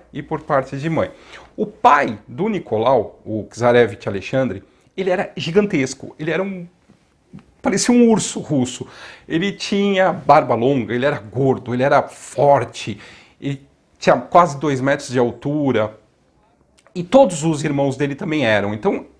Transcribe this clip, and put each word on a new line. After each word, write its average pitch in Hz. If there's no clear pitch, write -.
e 143
por 147
parte 139
de 151
mãe. 127
O 202
pai -
do 139
Nicolau, 117
o 104
czarevich 117
Alexandre, 101
ele 185
era 185
gigantesco, 170
ele 156
era 165
um, 190
parecia 196
um 240
urso 214
russo. 131
Ele 185
tinha 196
barba 139
longa, 117
ele 123
era 143
gordo, 120
ele 123
era 139
forte, 123
ele 139
tinha 151
quase 143
dois 139
metros 139
de 123
altura. 123
E 175
todos 180
os 156
irmãos 139
dele 143
também 151
eram. 104
Então, 110